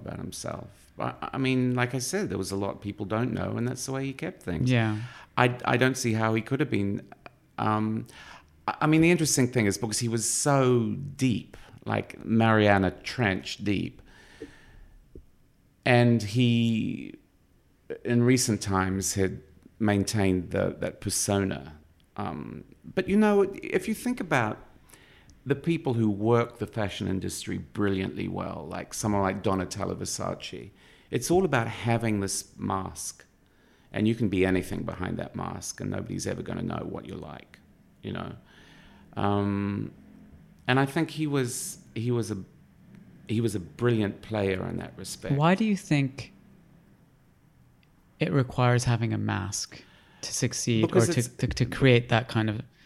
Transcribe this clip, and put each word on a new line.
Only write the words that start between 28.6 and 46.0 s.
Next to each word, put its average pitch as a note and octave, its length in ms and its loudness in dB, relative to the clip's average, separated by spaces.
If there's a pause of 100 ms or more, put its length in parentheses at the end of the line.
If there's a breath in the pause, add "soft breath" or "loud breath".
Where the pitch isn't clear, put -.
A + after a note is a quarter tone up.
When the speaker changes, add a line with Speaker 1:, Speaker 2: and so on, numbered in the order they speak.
Speaker 1:
like F2 240 -10
someone G#2 300 0
like F#2+ 200 0
Donatella F#2 520 -2
Versace, F#2 760 -8 (420 soft breath)
it's A#2+ 180 -2
all F3+ 140 4
about C3 240 0
having A2+ 540 0
this - 240 -4 (120)
mask, F#2+ 680 -6 (640 soft breath)
and G#2+ 160 0
you A#2 80 2
can A2 140 0
be F#2 160 4
anything F2+ 380 0
behind F2 340 -6
that - 180 -8
mask, F2+ 460 -8
and G2+ 100 -4
nobody's F#2+ 340 -6
ever F2+ 160 -4
gonna - 220 -6
know - 260 -6
what - 160 -10
you're - 120 -12
like, - 420 -16 (420)
you G#2 120 -8
know. F2+ 180 -8 (840 loud breath)
Um, G2+ 760 0 (760)
and B2+ 140 4
I C#3 60 4
think D3+ 260 -2
he D3+ 160 -4
was, C3 500 -2 (160)
he A2+ 160 -4
was A#2 220 0
a, G2+ 60 -4 (880)
he A2 140 0
was A2+ 120 0
a G#2 60 -4
brilliant A2 640 0
player G2 460 -2
in F2 100 -6
that F2 200 -10
respect. - 380 -6
Speaker 2:
Why D#3+ 200 4
do A3 100 0
you G#3 100 2
think C#3+ 560 -2 (1900)